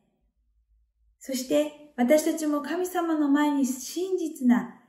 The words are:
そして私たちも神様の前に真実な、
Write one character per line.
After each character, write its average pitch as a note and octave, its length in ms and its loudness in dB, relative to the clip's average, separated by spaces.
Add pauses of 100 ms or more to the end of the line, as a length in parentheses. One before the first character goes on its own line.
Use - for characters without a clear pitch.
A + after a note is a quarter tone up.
(1200)
そ - 120 -10
し B3+ 160 -6
て D4 460 -2
私 D4+ 300 4
た D#4+ 120 0
ち D#4 120 -2
も D4 120 0
神 D#4+ 240 -4
様 E4+ 320 -2
の D4 120 0
前 D4 240 4
に C#4 120 2
真 F4 540 -4
実 D4 300 -2
な、 G#3+ 260 2 (140)